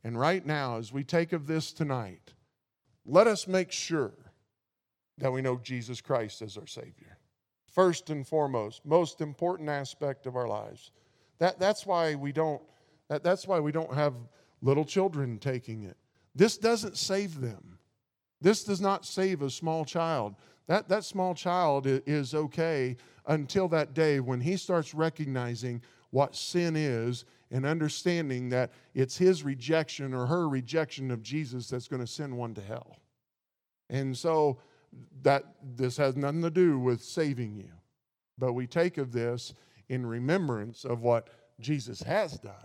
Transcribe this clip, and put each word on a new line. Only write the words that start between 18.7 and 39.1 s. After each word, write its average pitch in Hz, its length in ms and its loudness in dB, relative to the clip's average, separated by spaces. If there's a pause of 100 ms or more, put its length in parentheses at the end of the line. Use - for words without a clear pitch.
not 196 280 0
save 190 340 0
a 143 80 -2
small 160 380 -2
child. 147 480 -2 (320)
That, 196 240 2
that 202 120 2
small 185 320 -2
child 156 520 2
i-, 135 180 2
is 143 300 -2
okay 151 640 -2 (280)
until 156 420 0
that 156 260 0
day 151 260 4
when 127 180 -2
he 170 200 0
starts 170 340 -2
recognizing 131 880 -2 (300)
what 139 260 2
sin 170 400 0
is 123 480 -2 (260)
and 131 140 -2
understanding 151 880 0
that 123 200 2 (220)
it's 131 240 -2
his 180 280 4
rejection 139 680 -2
or 123 140 -2
her 170 200 2
rejection 135 640 -2
of 117 120 -4
Jesus 123 480 -6
that's 127 180 -6
gonna 127 180 -4
send 135 300 -8
one 120 160 -6
to 104 80 -12
hell. 107 380 -12 (880)
And 135 260 -2
so 151 440 4 (640)
that, 139 320 4 (200)
this 123 220 -2
has 135 200 2
nothing 143 260 0
to 165 80 0
do 165 280 6
with 123 240 2
saving 123 540 -2
you. 87 160 -16 (640)
But 127 160 0
we 123 140 -2
take 170 320 2
of 131 120 -4